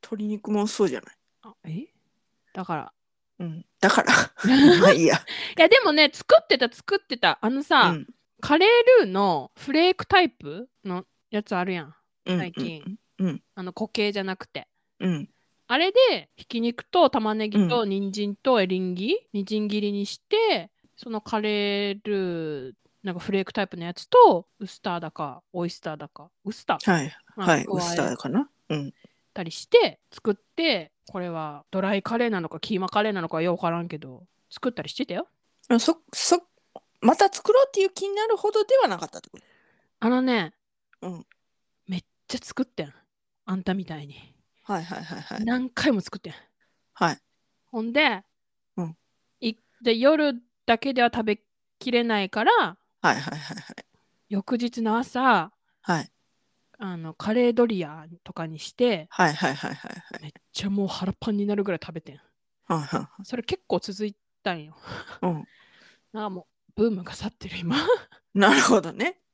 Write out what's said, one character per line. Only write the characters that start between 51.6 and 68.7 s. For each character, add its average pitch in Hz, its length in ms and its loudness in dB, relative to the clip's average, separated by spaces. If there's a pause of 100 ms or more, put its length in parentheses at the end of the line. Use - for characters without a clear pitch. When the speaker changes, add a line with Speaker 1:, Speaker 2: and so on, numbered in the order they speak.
Speaker 2:
き 254 120 -6
れ 240 120 2
な 220 180 0
い 190 80 -4
か 214 140 -4
ら、 370 100 6
Speaker 1:
は 226 240 0 (260)
い - 20 2
は 151 80 6
い - 60 2
は 139 160 -10
い - 20 -12
は - 160 -14
い。 - 320 -18 (420)
Speaker 2:
翌 208 300 -4
日 240 240 -4
の 220 160 0
朝、 240 560 0 (280)
Speaker 1:
は 165 200 -2
い。 - 100 -14 (680)
Speaker 2:
あ 185 180 -10
の、 160 160 -12
カ 208 200 -4
レ 240 160 4
ー 240 40 0
ド 240 120 4
リ 202 200 -4
ア 151 200 -18 (180)
と - 100 -18
か 165 120 -8
に 156 140 -12
し - 120 -14
て、 202 380 0
Speaker 1:
は 180 200 2
い - 40 -2
は 160 160 -2
い 139 60 -6
は - 140 -10
い - 40 -8
は - 140 -16
い - 40 -14
は - 280 -18
い。 - 40 -20
Speaker 2:
め 151 60 -16
っ - 20 -20 (200)
ち - 140 -8
ゃ 202 40 -4
も 196 160 -2
う - 20 -4
腹 190 260 -6
パ - 180 -6
ン 208 60 -2
に 202 80 0
な 202 100 0
る 202 80 -2
ぐ 196 80 -4
ら 165 60 -4
い - 40 -8
食 - 120 -16
べ 165 80 -12
て 139 120 -20
ん。 123 80 -20 (460)
Speaker 1:
は 175 80 -2
い 160 40 -2
は 147 180 -6
い - 20 -2
は 147 100 -10 (120)
い。 196 40 -16
Speaker 2:
そ - 100 -10
れ 240 80 -8
結 - 240 -6
構 180 120 0
続 202 260 -8
い 202 100 -8 (280)
た 185 100 -4
ん 160 100 -10
よ。 156 120 -20 (460)
Speaker 1:
う 180 60 -2
ん。 165 200 -4 (320)
Speaker 2:
<laughs> - 340 -20
な 214 80 -10
ん - 40 -6
か 208 40 -6
も 180 180 -14 (220)
う、 - 60 -20
ブ 220 140 2
ー - 20 -2
ム 185 120 -6
が 165 120 -14
去 - 140 -8
っ - 20 -18
て - 160 -18
る、 175 100 -12
今。 180 200 -2 (560)
Speaker 1:
な 202 200 6
る 277 80 2
ほ 220 200 4